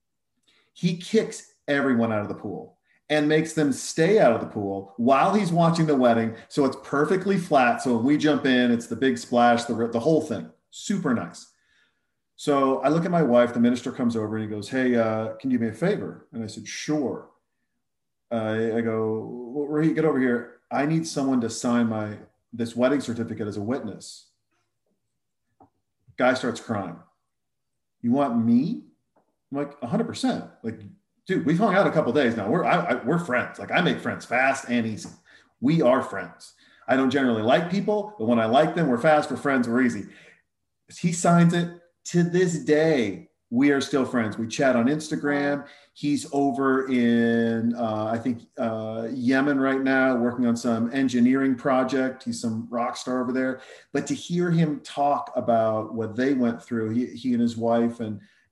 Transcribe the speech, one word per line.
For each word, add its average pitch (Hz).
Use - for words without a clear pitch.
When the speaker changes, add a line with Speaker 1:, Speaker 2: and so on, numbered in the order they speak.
Speaker 1:
He 170
kicks -
everyone 127
out 107
of 98
the 95
pool 85
and 151
makes 160
them 147
stay 165
out 135
of 104
the 104
pool 98
while 135
he's 190
watching 165
the 151
wedding. 113
So 143
it's 131
perfectly 180
flat. 127
So 123
when 113
we 147
jump 143
in, 123
it's 117
the 117
big 131
splash, 120
the, 117
the 117
whole 151
thing. 92
Super 170
nice. 87
So 139
I 135
look 165
at 180
my 170
wife, 120
the 120
minister 120
comes 117
over 107
and 110
he 104
goes, 104
"Hey, 127
uh, 110
can -
you 123
do 117
me 110
a 104
favor?" 170
And 117
I 107
said, 104
"Sure." 135
Uh, 110
I 117
go, 113
"Well, 143
Raheem, 151
get 156
over 139
here." 120
"I 135
need 160
someone 135
to 113
sign 120
my, 107
this 117
wedding 127
certificate 113
as 104
a 104
witness." 104
Guy 131
starts 123
crying. 95
"You 120
want 127
me?" 123
I'm 139
like, 147
"A 120
hundred 220
percent. -
Like, 110
dude, 180
we've 165
hung 208
out 190
a -
couple 143
days 123
now. 104
We're, 160
I, 151
I, 123
we're 151
friends. 123
Like, 101
I 139
make 135
friends 101
fast 127
and 120
easy. 95
We 156
are 127
friends. -
I 131
don't 131
generally 123
like 165
people, 208
but 113
when 117
I 113
like 147
them, 170
we're 120
fast, 151
we're 123
friends, 131
we're 120
easy." 110
He 170
signs 170
it. 175
To 175
this 170
day, 135
we 135
are 139
still 135
friends. 113
We 113
chat 127
on 117
Instagram. 143
Speaker 2:
Wow. -
Speaker 1:
He's 143
over 135
in, 117
uh, 110
I 117
think, 117
uh, 113
Yemen 135
right 135
now, 131
working 120
on 117
some 117
engineering 131
project. 131
He's 117
some 110
rock 120
star 127
over 120
there. 131
But 127
to 143
hear 175
him 160
talk 143
about 110
what 107
they 131
went 120
through, 110
he, 123
he -
and 117
his 113
wife, 117
and, 107